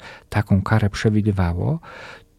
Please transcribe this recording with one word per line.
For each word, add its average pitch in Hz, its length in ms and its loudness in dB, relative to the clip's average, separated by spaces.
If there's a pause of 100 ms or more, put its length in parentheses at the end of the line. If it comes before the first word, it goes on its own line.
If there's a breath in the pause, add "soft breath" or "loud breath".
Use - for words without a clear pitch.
(300 loud breath)
taką 98 320 2
karę 107 280 2
przewidywało, 104 880 0 (600 loud breath)